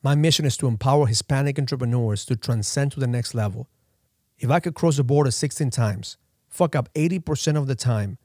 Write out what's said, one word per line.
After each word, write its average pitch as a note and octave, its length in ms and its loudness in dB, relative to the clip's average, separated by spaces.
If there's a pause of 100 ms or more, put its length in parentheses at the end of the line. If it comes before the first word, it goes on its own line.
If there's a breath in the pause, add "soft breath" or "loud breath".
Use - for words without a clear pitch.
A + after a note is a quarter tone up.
My C#3 120 4
mission D3+ 300 2
is B2+ 120 0
to C#3+ 100 -2
empower C3 400 2
Hispanic C#3 520 0
entrepreneurs B2 640 -2
to B2+ 100 0
transcend B2 580 -2
to - 60 -10
the C3 80 0
next A#2+ 260 -2
level. G#2+ 340 -4 (720)
If A#2+ 100 -2
I E3 100 4
could E3+ 140 -4
cross D#3+ 240 2
the C#3+ 60 2
border C#3 280 4
sixteen C#3 380 -2
times, G#2+ 480 -2 (300)
fuck - 280 0
up C3 200 -2
eighty E3 240 0
percent D3+ 380 0
of C#3+ 100 0
the C3 80 0
time G#2+ 500 -2